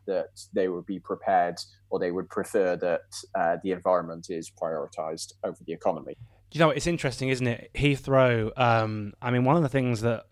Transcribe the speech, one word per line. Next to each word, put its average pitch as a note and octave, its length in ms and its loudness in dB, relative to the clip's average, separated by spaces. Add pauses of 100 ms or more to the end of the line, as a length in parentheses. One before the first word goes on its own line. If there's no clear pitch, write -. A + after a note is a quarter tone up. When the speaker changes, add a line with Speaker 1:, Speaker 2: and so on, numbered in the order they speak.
Speaker 1:
that F2+ 240 -2 (240)
they F#2+ 140 2
would F2 180 -6
be F#2+ 120 -6
prepared F2+ 580 0 (340)
or F#2+ 80 -2
they F#2 120 0
would F#2 200 -4
prefer F#2+ 460 0
that, E2+ 260 -2 (360)
uh, E2+ 240 0
the F#2+ 100 -2
environment F2 580 0
is E2 200 -8
prioritised D#2+ 800 -6 (120)
over F2 220 -6
the D#2+ 60 -6
economy. D#2 440 -4 (340)
Speaker 2:
Do D3+ 80 -8
you - 20 6
know D#3+ 80 6
what? C#3 100 0
It's B2+ 80 -4
interesting, C3+ 420 -2
isn't B2+ 180 2
it? A#2 280 -4
Heathrow, C3 840 4
um, A2 600 2
I A#2+ 100 -4
mean, B2 140 4
one C#3 120 6
of E3+ 60 4
the C#3 60 2
things B2 320 0
that A2+ 320 -2